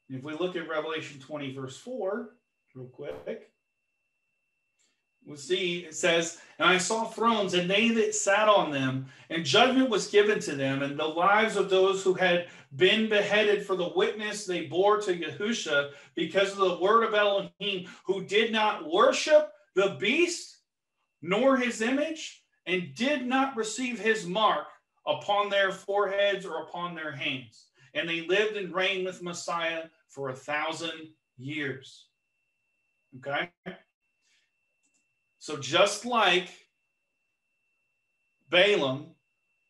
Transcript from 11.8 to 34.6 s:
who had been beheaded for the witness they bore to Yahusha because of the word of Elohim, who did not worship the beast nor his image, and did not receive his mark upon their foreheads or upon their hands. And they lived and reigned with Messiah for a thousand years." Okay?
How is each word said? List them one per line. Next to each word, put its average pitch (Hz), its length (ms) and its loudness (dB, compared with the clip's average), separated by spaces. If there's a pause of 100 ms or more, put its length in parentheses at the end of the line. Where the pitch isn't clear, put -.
who 185 80 4
had 175 360 0 (280)
been 208 320 4
beheaded 208 560 2
for 190 120 -2
the 170 200 -2
witness 214 480 -2
they 175 220 -4
bore 196 340 2
to 185 160 -2
Yahusha 156 760 -2 (220)
because 190 380 0
of 196 60 -8
the 185 200 2
word 214 260 4
of 214 100 0
Elohim, 196 720 0 (180)
who 190 200 -4
did 214 280 2
not 214 380 0
worship 302 640 4 (220)
the 185 240 2
beast 302 600 -2 (640)
nor 233 340 2
his 233 240 -2
image, 294 600 -4 (240)
and 175 280 -4
did 254 320 -2
not 269 300 0
receive 233 420 -6
his 196 280 -2
mark 185 400 0 (400)
upon 202 440 0
their 196 220 2
foreheads 196 720 0
or 160 160 -8
upon 175 320 -10
their 156 180 -10
hands. 139 540 -8 (280)
And 151 140 -4
they 165 180 -6
lived 208 300 0
and 180 180 -8
reigned 185 300 -2
with 180 180 -10
Messiah 170 600 -6 (240)
for 139 200 -10
a 127 60 -8
thousand 156 760 -6 (280)
years." 135 720 -10 (1120)
Okay? 143 320 -6 (1900)